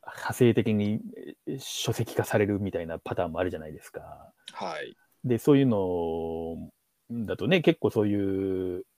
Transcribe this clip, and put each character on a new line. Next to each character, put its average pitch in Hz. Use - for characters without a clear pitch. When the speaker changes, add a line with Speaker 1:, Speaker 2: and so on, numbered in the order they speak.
Speaker 1:
派 -
生 117
的 110
に、 104
え、 143
書 -
籍 -
化 107
さ -
れ 104
る 101
み 101
た 87
い 82
な 82
パ -
タ 90
ー 87
ン 80
も 80
あ 90
る 92
じ 87
ゃ 78
な 78
い 76
で -
す -
か。 -
Speaker 2:
は 160
い。 -
Speaker 1:
で、 120
そ 147
う 135
い 139
う 135
の 82
だ 90
と 104
ね、 180
結 165
構 104
そ 110
う 104
い 95
う 95